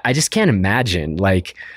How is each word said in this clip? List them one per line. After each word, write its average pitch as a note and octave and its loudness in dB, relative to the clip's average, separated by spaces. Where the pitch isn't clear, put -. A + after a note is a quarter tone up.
I B2 2
just D3+ -2
can't G#3+ 2
imagine, F#2+ 0
like, F#2+ 0